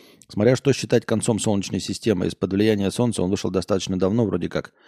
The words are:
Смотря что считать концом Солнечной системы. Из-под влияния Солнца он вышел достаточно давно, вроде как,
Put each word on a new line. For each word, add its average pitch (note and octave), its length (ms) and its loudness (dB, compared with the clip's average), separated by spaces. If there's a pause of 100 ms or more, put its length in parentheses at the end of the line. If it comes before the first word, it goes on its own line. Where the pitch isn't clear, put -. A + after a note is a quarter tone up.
(300)
Смотря A2+ 260 4
что C3+ 180 2
считать A#2 320 0
концом A2 340 0
Солнечной G2 420 -2
системы. F#2+ 460 -2
Из-под F#2 260 -2
влияния G2+ 380 2
Солнца A#2 320 0
он F2+ 80 0
вышел F#2 200 -2
достаточно F#2+ 480 -2
давно, G#2 260 2
вроде F#2 240 -2
как, - 240 -6 (140)